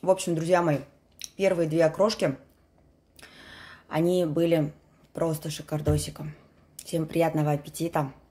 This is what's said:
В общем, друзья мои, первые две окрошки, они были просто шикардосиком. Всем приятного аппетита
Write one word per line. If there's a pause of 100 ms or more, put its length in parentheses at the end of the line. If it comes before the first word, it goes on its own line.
В
общем,
друзья
мои, (580)
первые
две
окрошки, (1500)
они
были (420)
просто
шикардосиком. (420)
Всем
приятного
аппетита (180)